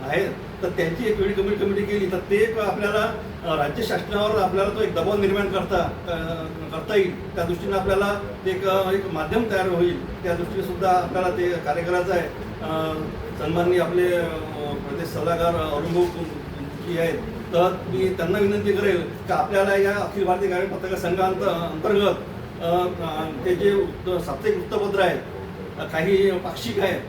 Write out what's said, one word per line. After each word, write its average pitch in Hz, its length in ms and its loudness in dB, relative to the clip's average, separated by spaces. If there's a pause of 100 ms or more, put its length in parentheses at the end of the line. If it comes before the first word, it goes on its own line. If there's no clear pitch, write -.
आहे 165 220 0 (380)
तर - 60 0
त्यांची 185 400 -2
एक 208 80 2
वेगळी 196 160 2
कमिटी, 196 220 0
कमिटी 196 260 0
केली 202 300 0
तर 185 60 -2
ते 196 180 0
एक 220 240 2
आपल्याला, 208 540 0 (320)
अ, 160 120 0
राज्य 185 260 0
शासनावर 208 580 0
आपल्याला 190 280 2
तो 214 140 0
एक - 120 0
दबाव 180 220 2
निर्माण 196 320 2
करता, 185 400 0 (180)
अ, 170 100 -4 (580)
करता 160 200 -2
येईल. 185 400 0
त्या 165 80 0
दृष्टीनं 185 340 -2
आपल्याला 196 420 2 (260)
एक, 190 220 0
अ, 190 240 2
एक 196 220 0
माध्यम 156 380 0
तयार 190 160 2
होईल, 175 560 0
त्या 175 100 0
दृष्टीने 175 300 -2
सुद्धा 180 260 0
आपल्याला 180 400 2
ते 175 200 0
कार्य 160 320 -2
करायचं 180 320 0
आहे. 165 380 -2 (100)
अ, 160 320 -2 (460)
सन्माननीय 175 400 2
आपले, 175 360 2
अ, 170 100 2 (640)
प्रदेश 151 180 -4
सल्लागार 170 480 0
अरुण 156 380 -2
भाऊ 247 120 4 (840)
जी 170 120 -2
आहेत 165 140 2 (400)
तर 180 220 6 (120)
मी 190 300 0
त्यांना 175 220 0
विनंती 202 340 2
करेल 190 280 2
की - 320 -4
आपल्याला 196 420 4
या 196 200 4
अखिल 196 300 -2
भारतीय 185 220 2
ग्रामीण 180 200 2
पत्रकार 190 300 -4
संघांत-, 185 460 0
अंतर्गत, 180 720 2 (460)
अ, 165 40 -4 (380)
अ, 160 260 -4 (160)
ते 180 100 2
जे 202 180 4
वृत्त-, 180 520 0
साप्ताहिक 190 320 0
वृत्तपत्र 196 440 0
आहेत, 170 180 4 (600)
अ, 160 40 -6
काही 190 480 4
पाक्षिक 196 480 -2
आहेत 190 300 2